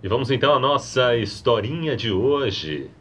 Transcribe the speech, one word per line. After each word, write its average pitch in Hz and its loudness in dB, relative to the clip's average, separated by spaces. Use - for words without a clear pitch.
E - -6
vamos 120 -2
então 135 2
à 139 4
nossa 127 2
historinha 120 -2
de 113 -4
hoje. 95 -2